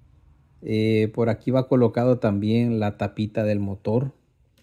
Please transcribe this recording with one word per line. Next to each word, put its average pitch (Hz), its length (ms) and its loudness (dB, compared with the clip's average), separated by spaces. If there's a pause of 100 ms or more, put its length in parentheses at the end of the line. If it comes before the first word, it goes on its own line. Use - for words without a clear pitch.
(600)
Eh, 110 520 0
por 117 140 0
aquí 110 240 -2
va 127 160 0
colocado 123 500 2
también 110 640 0
la 104 180 -2
tapita 107 460 -4
del 107 160 0
motor. 107 540 -4 (500)